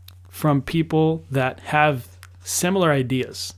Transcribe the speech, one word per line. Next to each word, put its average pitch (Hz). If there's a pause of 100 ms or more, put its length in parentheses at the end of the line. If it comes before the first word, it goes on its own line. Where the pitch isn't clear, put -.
(300)
from 143
people 160
that 131
have 151 (340)
similar 180
ideas? 131